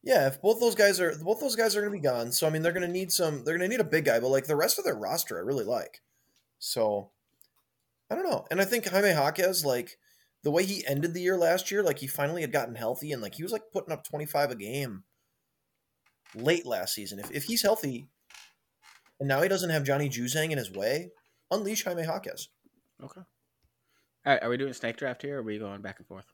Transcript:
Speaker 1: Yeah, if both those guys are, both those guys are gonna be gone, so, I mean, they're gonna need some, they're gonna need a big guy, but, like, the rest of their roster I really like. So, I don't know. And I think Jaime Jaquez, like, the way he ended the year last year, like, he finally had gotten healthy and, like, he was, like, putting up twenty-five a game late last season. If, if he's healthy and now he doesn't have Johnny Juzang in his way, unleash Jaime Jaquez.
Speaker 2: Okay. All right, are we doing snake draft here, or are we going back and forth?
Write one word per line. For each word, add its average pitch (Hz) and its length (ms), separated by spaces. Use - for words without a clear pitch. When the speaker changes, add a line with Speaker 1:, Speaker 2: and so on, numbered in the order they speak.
Speaker 1:
Yeah, 220 220
if 135 160
both 220 180
those 233 140
guys 202 260
are, 165 160
both 180 240
those 262 160
guys 220 200
are 208 60
gonna 208 100
be 202 80
gone, 123 320
so, 160 160
I - 20
mean, 160 140
they're 170 80
gonna 180 160
need 180 240
some, 151 320
they're 156 120
gonna 180 120
need 240 120
a 208 40
big 156 220
guy, 117 140
but, 123 100
like, 135 180
the 151 80
rest 156 240
of 381 40
their - 120
roster 107 420
I 85 40
really 120 220
like. 107 380
So, 104 540
I 214 60
don't 370 120
know. - 220
And 180 100
I 196 60
think 202 220
Jaime 196 220
Jaquez, 170 540
like, 123 360
the 147 80
way 175 160
he 196 220
ended 147 260
the 180 80
year 180 160
last 175 320
year, 202 140
like, 160 160
he 135 80
finally 147 340
had 135 100
gotten 123 220
healthy 123 380
and, 127 100
like, 98 140
he 156 80
was, 190 80
like, 214 200
putting 165 220
up 147 100
twenty-five 147 460
a 127 60
game 110 480
late 160 320
last 101 300
season. 101 240
If, 101 100
if 139 140
he's 233 180
healthy 143 480
and 139 100
now 139 140
he 175 60
doesn't 185 200
have 156 140
Johnny 139 260
Juzang 127 400
in 151 80
his 104 140
way, 127 400
unleash 214 320
Jaime 175 180
Jaquez. 165 480
Speaker 2:
Okay. 135 180
All 139 80
right, - 80
are 117 80
we 123 80
doing 135 160
snake 113 240
draft 127 240
here, 143 160
or 127 40
are - 20
we 107 160
going 98 240
back 98 160
and - 80
forth? 95 260